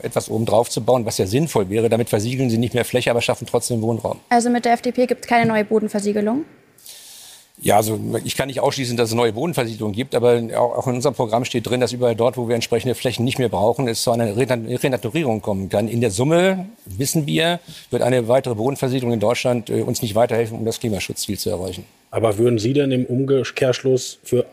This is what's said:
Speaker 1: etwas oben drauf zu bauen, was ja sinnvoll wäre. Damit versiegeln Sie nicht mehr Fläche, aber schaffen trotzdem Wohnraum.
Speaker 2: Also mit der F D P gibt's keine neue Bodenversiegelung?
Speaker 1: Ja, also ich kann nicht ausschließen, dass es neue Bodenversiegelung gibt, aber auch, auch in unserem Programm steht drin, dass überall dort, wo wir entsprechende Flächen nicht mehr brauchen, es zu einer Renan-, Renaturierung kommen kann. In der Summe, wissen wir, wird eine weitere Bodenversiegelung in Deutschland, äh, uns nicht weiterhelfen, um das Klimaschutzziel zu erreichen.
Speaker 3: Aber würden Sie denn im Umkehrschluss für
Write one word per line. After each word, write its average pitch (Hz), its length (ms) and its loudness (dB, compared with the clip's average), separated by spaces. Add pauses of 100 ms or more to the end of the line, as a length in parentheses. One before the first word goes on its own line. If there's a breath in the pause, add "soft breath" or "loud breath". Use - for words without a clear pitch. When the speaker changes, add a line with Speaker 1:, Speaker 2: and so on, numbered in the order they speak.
Speaker 1:
etwas 123 260 -4
oben 110 160 0
drauf 110 240 4
zu 131 140 -4
bauen, 120 240 2
was 117 100 -6
ja 110 80 2
sinnvoll 113 460 0
wäre. 113 180 2
Damit 113 200 2
versiegeln 123 420 0
Sie 113 80 2
nicht 120 160 0
mehr 117 100 2
Fläche, 123 240 0
aber 117 120 2
schaffen 117 280 -4
trotzdem 117 320 -2
Wohnraum. 110 380 -2 (100)
Speaker 2:
Also 240 220 2
mit 240 140 0
der 233 80 4
F 233 100 -2
D 247 80 0
P 247 160 2
gibt's - 180 -4
keine 233 220 2
neue 214 180 2
Bodenversiegelung? 214 800 -2 (1160 loud breath)
Speaker 1:
Ja, 101 160 4
also 110 200 2 (280)
ich - 100 -4
kann 135 120 -2
nicht 127 120 -6
ausschließen, 127 380 0
dass 117 120 2
es 113 60 -2
neue 117 160 4
Bodenversiegelung 113 600 -4
gibt, 123 220 -4
aber 120 260 4 (160)
auch, 120 220 2
auch - 80 -2
in 123 80 0
unserem 135 200 -2
Programm 117 300 0
steht 110 240 -2
drin, 123 100 0
dass 120 140 2
überall 120 220 2
dort, 117 200 2
wo 120 140 -4
wir 120 60 2
entsprechende 117 380 0
Flächen 113 300 -2
nicht 123 160 0
mehr 123 80 2
brauchen, 110 400 2
es 113 140 -2
zu 127 100 0
einer 117 240 0
Renan-, 120 320 0
Renaturierung 123 720 -2
kommen 95 280 -4
kann. 107 180 0
In 113 140 -2
der 117 80 2
Summe, 170 560 2 (200)
wissen 135 400 -2
wir, 160 340 0 (300 loud breath)
wird 120 120 0
eine 120 260 2
weitere 127 280 2
Bodenversiegelung 123 580 0
in 113 80 0
Deutschland, 120 480 0
äh, 113 140 0
uns 120 180 -2
nicht 104 140 -2
weiterhelfen, 117 420 2
um 113 80 -4
das 110 140 -2
Klimaschutzziel 101 580 -4
zu - 140 -4
erreichen. 92 340 -6 (260)
Speaker 3:
Aber 104 260 0
würden 117 220 4
Sie 117 140 0
denn 139 180 2
im 127 140 0
Umkehrschluss 131 1200 0
für 123 300 0